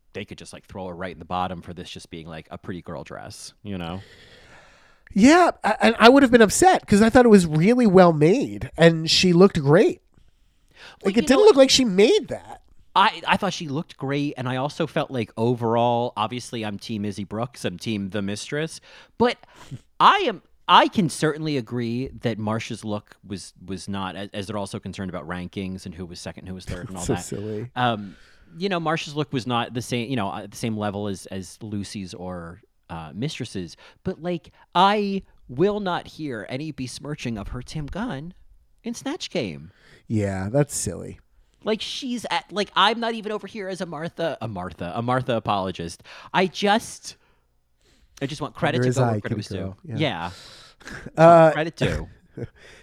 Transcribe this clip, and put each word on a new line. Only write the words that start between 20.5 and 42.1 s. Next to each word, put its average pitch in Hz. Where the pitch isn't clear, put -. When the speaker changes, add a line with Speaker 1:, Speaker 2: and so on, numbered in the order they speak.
Speaker 1:
I 214
can 185
certainly 156
agree 120
that 113
Marsha's 110
look 104
was, 95
was 92
not, 98
as, 101
as 101
they're 107
also 101
concerned 95
about 85
rankings 92
and 90
who 90
was 85
second, -
who 92
was 92
third, 92
and 92
all 87
Speaker 2:
<laughs> -
So 127
Speaker 1:
that. 107
Speaker 2:
silly. 107
Speaker 1:
Um, 107
you 180
know, 180
Marsha's 160
look 147
was 123
not 120
the 120
same, 117
you 135
know, 98
uh, 98
the 101
same 113
level 104
as, 98
as 95
Lucy's 101
or, 87
uh, 165
Mistress's, 107
but, 185
like, 175
I 196
will 190
not 180
hear 131
any 151
besmirching 131
of 101
her 123
Tim 151
Gunn 175
in 233
Snatch -
Game. 87
Speaker 2:
Yeah, 98
that's 143
silly. 92
Speaker 1:
Like, 214
she's 240